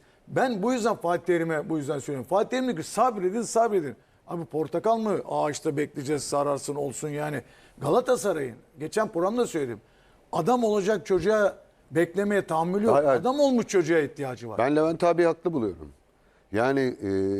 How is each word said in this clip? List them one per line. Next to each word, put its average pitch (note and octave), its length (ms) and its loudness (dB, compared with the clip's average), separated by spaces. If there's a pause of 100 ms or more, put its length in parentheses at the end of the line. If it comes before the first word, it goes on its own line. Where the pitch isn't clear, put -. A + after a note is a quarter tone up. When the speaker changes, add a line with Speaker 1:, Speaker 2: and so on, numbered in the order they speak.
(280)
Speaker 1:
Ben G3+ 360 0
bu B3 100 2
yüzden A3 220 0
Fatih E3+ 300 -2
Terim'e E3 440 0
bu D#3+ 80 -2
yüzden C#3+ 220 -4
söylüyorum. C3 300 -8
Fatih G#3+ 200 2
Terim B3+ 160 0
diyor A3+ 120 -2
ki D#3 60 -8
sabredin, G#3 580 -2
sabredin. G3+ 540 0 (320)
Abi E3+ 180 -8
portakal E3+ 520 0
mı A3 180 0 (140)
ağaçta D3 480 -2
bekleyeceğiz, C#3+ 460 -4
sararsın C#3+ 520 -2
olsun C#3+ 340 -6
yani. D3 320 -6 (360)
Galatasaray'ın, E3 800 0 (240)
geçen G3+ 280 -2
programda G#3 400 0
söyledim. C3 340 -4 (500)
Adam A3+ 320 2
olacak G#3 420 0
çocuğa G3 520 2 (340)
beklemeye F#3 540 0
tahammülü F3+ 400 0
yok. C#3 100 6
Speaker 2:
Hayır, D3 120 4
hayır. C3+ 140 4
Speaker 1:
Adam C4 180 0
olmuş C4 280 4
çocuğa E3 320 2
ihtiyacı B2+ 500 -4
var. G#2 80 -6
Speaker 2:
Ben C3+ 180 2
Levent D#3+ 280 2
abi E3+ 200 4
haklı E3 300 0
buluyorum. E2+ 380 -4 (600)
Yani, B2+ 280 2 (240)
e, G2+ 60 -2 (300)